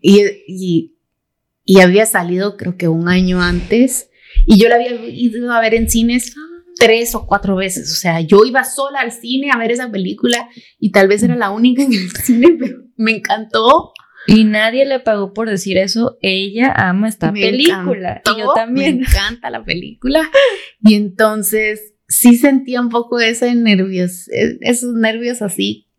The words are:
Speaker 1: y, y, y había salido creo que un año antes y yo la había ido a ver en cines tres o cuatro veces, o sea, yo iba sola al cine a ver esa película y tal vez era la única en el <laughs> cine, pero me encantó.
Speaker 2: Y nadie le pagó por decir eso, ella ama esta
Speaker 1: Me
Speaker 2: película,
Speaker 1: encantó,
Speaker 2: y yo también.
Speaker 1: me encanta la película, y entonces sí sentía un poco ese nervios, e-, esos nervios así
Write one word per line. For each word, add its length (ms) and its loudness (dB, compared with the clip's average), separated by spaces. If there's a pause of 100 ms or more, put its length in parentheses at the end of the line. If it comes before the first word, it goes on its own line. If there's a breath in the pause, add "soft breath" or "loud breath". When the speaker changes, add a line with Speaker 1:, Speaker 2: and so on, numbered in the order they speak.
Speaker 1:
y, 200 6 (260)
y, 500 -4 (680)
y 160 6
había 260 4
salido 500 -4
creo 200 -8
que 120 -4
un 200 -2
año 340 2
antes 680 0 (360 loud breath)
y 120 6
yo 100 6
la 80 4
había 180 -2 (140)
ido 420 -4
a 100 0
ver 140 0
en 140 0
cines 460 -2 (440)
tres 380 2
o 100 -8
cuatro 300 -2
veces, 340 -6
o 60 -6
sea, 240 -2
yo 240 0
iba 180 -2
sola 380 -8
al 100 -6
cine 400 -8
a 80 -2
ver 140 -4
esa 180 -6
película 600 -4 (280 loud breath)
y 140 -2
tal 160 4
vez 140 0
era 120 0
la 160 -2
única 320 2
en 120 2
el 160 -4
<laughs> 120 -12
cine, 260 4 (120)
pero 220 -8 (140)
me 200 -2
encantó. 760 0 (360 loud breath)
Speaker 2:
Y 160 6
nadie 420 0
le 120 -2
pagó 340 -4
por 160 -6
decir 300 -4
eso, 420 -2
ella 520 -2
ama 360 0
esta 220 -4
Speaker 1:
Me 120 -4
Speaker 2:
película, 840 -2
Speaker 1:
encantó, 120 -2
Speaker 2:
y 40 -8
yo 160 0
también. 420 -2
Speaker 1:
me 60 -4
encanta 460 -2
la 140 -12
película, 640 -4 (540 loud breath)
y 120 8
entonces 1000 -2 (140)
sí 280 6
sentía 440 0
un 80 -2
poco 320 -4
ese 340 0
nervios, 760 0
e-, 340 -2
esos 320 -2
nervios 480 -4
así 440 -6 (120)